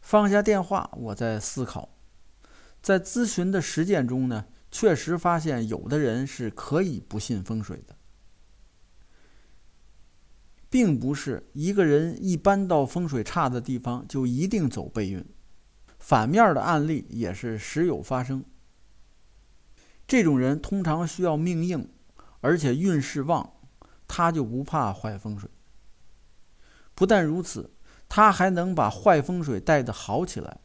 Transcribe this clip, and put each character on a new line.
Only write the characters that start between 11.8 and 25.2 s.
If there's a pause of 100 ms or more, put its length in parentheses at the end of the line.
人
一
搬
到
风
水
差
的
地
方
就
一
定
走
背
运， (760)
反
面
儿
的
案
例
也
是
时
有
发
生。 (1600)
这
种
人
通
常
需
要
命
硬， (540)
而
且
运
势
旺， (520)
他
就
不
怕
坏
风